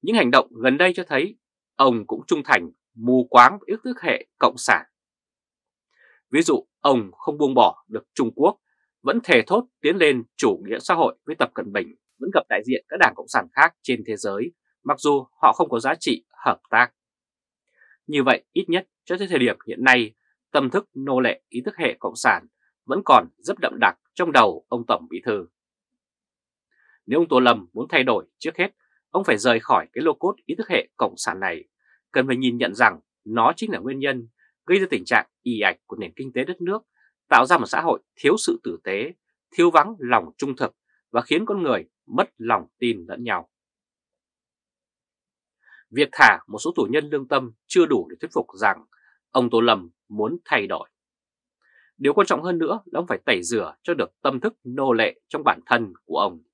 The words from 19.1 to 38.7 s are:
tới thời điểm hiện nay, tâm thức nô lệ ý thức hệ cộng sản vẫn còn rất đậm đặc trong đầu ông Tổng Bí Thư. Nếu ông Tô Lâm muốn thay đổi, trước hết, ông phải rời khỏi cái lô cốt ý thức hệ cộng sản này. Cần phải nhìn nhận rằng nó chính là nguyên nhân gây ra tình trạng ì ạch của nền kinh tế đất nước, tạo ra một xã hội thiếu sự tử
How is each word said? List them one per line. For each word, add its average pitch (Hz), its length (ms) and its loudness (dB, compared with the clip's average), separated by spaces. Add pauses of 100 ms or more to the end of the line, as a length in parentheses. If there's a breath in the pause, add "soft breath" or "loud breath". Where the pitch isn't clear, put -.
tới 196 100 -6
thời 170 100 0
điểm 120 180 2 (100)
hiện 131 180 -8
nay, 127 300 4 (360)
tâm 135 200 0
thức - 240 -4
nô 135 260 -2
lệ 120 280 -2
ý 120 160 -8
thức 208 120 -10
hệ 147 240 -4
cộng 92 160 -8
sản 104 300 0 (380)
vẫn 147 200 -4
còn 120 240 4 (100)
rất - 220 -8
đậm - 200 -4
đặc 101 180 0 (160)
trong 170 180 -4
đầu 107 360 4
ông 120 180 -6
Tổng 82 240 -4
Bí 87 140 -10
Thư. 101 220 -4 (1600)
Nếu 143 140 0
ông 165 80 0
Tô 131 120 4
Lâm 113 320 2
muốn 123 160 -8
thay 131 160 2
đổi, 117 220 -2 (120)
trước 160 180 -8
hết, 185 120 -2 (400)
ông 196 160 -2
phải - 140 2
rời 113 220 2
khỏi 95 320 -2
cái 131 120 -6
lô 156 100 0
cốt - 200 -4 (100)
ý - 100 -8
thức 220 140 -8
hệ 160 280 -2
cộng - 200 -2
sản - 240 -6
này. 85 240 -6 (480)
Cần 131 140 0
phải 131 100 -2
nhìn 123 200 -2
nhận 101 180 -4
rằng 104 260 0 (240)
nó 113 320 0
chính 220 160 -8
là 101 60 -6
nguyên 135 200 -8
nhân 131 300 -6 (380)
gây 185 120 2
ra 190 120 -2
tình - 140 -4
trạng 113 220 0 (160)
ì 117 180 -6
ạch 95 160 0 (100)
của 104 100 -14
nền 92 200 -12
kinh 135 160 -14
tế 127 120 -4
đất 180 160 -10
nước, 196 220 -6 (460)
tạo 131 180 4
ra - 120 2
một 104 80 -4
xã - 140 -4
hội 160 220 -2 (140)
thiếu 160 200 2
sự - 280 -4
tử 92 200 -10